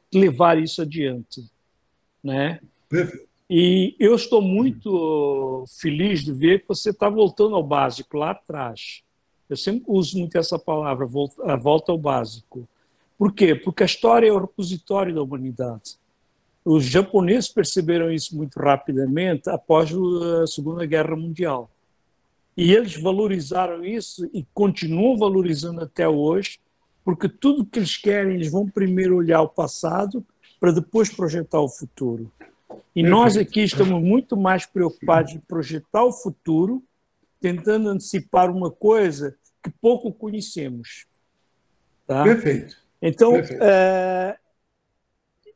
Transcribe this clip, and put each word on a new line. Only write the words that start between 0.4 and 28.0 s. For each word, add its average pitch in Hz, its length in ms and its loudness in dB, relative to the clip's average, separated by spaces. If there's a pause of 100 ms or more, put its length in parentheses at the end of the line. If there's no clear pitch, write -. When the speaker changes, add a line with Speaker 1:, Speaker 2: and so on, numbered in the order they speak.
Speaker 1:
isso 160 240 -4
adiante, 135 640 -8 (800)
né? 139 380 -4 (280)
Speaker 2:
Perfeito. 175 400 -4 (200)
Speaker 1:
E 180 500 4
eu 226 160 6
estou 233 260 2
muito 156 1200 -2 (160)
feliz 165 400 -2
de 143 120 -6
ver 165 280 4
que - 80 -10
você 196 240 -4
tá 202 160 0
voltando 208 480 2
ao 170 60 2
básico 139 540 -2
lá 156 140 -2
atrás. 139 720 -12 (460)
Eu 139 80 -6
sempre 226 320 -6
uso 190 300 0
muito 175 200 -4
essa 165 200 -2
palavra, 147 460 -4
vol-, 139 380 -4
a 151 140 -2
volta 147 340 2
ao 170 80 -2
básico. 120 680 -6 (520)
Por 202 140 0
quê? 170 220 4
Porque 170 280 -2
a 185 40 4
história 233 420 4
é 214 40 6
o 196 80 0
repositório 185 720 -6
da 151 80 -2
humanidade. 127 760 -10 (680)
Os 156 200 4
japoneses 190 640 2
perceberam 170 640 0
isso 156 240 -8
muito 147 220 -8
rapidamente 143 920 -2
após 160 420 0
o, 170 500 -2
a 160 40 0
Segunda 160 400 -8
Guerra 156 300 -2
Mundial. 160 540 -6 (840)
E 175 180 6
eles 214 260 4
valorizaram 180 840 -2
isso 196 500 -8
e 165 180 -8
continuam 196 640 0
valorizando 170 640 0
até 165 260 -4
hoje, 156 540 0 (440)
porque 185 240 -2
tudo 285 360 0
que - 140 -8
eles 180 180 -2
querem, 202 380 0